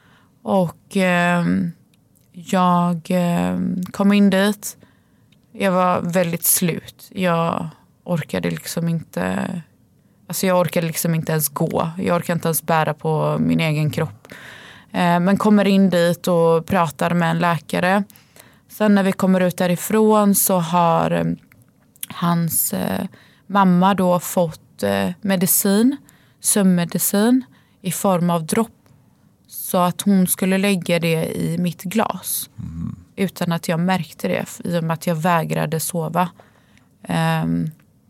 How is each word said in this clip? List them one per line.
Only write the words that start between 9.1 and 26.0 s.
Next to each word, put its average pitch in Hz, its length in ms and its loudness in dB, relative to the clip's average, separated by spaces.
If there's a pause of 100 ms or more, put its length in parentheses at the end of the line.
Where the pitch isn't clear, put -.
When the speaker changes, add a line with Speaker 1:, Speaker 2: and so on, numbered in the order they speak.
Speaker 1:
alltså, 190 200 -4
jag 180 120 2
orkade 170 280 0
liksom 165 280 -2
inte 160 160 -4
ens 156 180 -2
gå. - 480 -2
Jag 185 180 0
orkade 175 220 -2
inte 170 100 -4
ens 160 160 -2
bära 156 300 0
på 151 460 -2
min 160 200 0
egen 156 320 0
kropp. - 360 -6 (640)
Eh, 175 280 2
men 185 180 2
kommer 208 300 4
in 196 220 4
dit 170 380 2
och 165 380 4
pratar 170 480 0
med 170 180 2
en 165 80 0
läkare. 175 640 0 (680)
Sen 214 260 2
när 196 80 4
vi 190 80 2
kommer 190 300 2
ut 180 160 0
därifrån 202 800 2
så 190 240 2
har, 165 520 2
eh, 170 120 0 (840)
hans, 170 680 -2
eh, 185 320 -4 (420)
mamma 190 460 4
då 180 260 2
fått, - 640 -4
eh, 190 260 0 (120)
medicin, 196 760 2 (420)